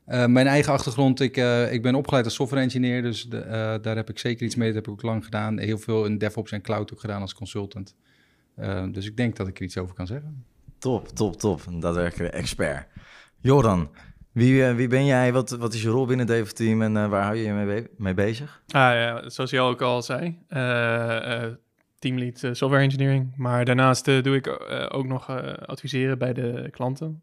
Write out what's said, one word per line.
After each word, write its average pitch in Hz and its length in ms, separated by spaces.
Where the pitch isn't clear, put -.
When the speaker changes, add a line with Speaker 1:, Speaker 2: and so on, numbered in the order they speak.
Speaker 1:
Eh, 123 200
mijn 127 220
eigen 143 260
achtergrond, 131 460
ik, 131 180
eh, 120 360
ik 120 80
ben 123 140
opgeleid 135 300
als 113 80
software 131 300
engineer, 123 380
dus 120 220
de, 117 160
eh, 110 420
daar 110 140
heb 110 140
ik 107 100
zeker 120 260
iets 107 100
mee. 113 120
Dat 110 80
heb 107 120
ik 110 40
ook 101 100
lang 113 220
gedaan. 110 360
Heel 107 180
veel 110 280
in 107 120
DevOps 107 340
en 104 100
cloud 104 320
ook - 60
gedaan 101 220
als 95 120
consultant. 98 640
Eh, 98 360
dus 98 140
ik 107 120
denk 117 180
dat 95 120
ik 92 120
er 98 60
iets 90 120
over 92 180
kan 92 120
zeggen. 143 380
Speaker 2:
Top, 127 300
top, 95 320
top. 92 280
Een 87 120
daadwerkelijke 87 580
expert. 76 500
Joran, 113 500
wie, 131 340
eh, 123 100
wie 123 120
ben 131 180
jij? 127 280
Wat, 123 160
wat 117 240
is 113 80
je 113 80
rol 127 160
binnen 117 480
Team 113 280
en, 107 160
eh, 104 120
waar 98 140
hou 104 120
je 113 80
je 107 100
mee 101 120
be-, 104 320
mee 95 160
bezig? 113 540
Speaker 3:
Ah, 139 140
ja, 117 480
zoals 127 200
je 131 100
ook 123 220
al 123 200
zei, 160 460
eh, 117 960
eh, 113 100
teamlead, 127 440
eh, 123 100
software 135 300
engineering. 135 520
Maar 123 300
daarnaast, 127 420
eh, 135 160
doe 139 120
ik, 131 120
eh, - 420
ook 135 180
nog, 131 220
eh, 131 240
adviseren 131 640
bij 127 160
de 123 380
klanten. 156 520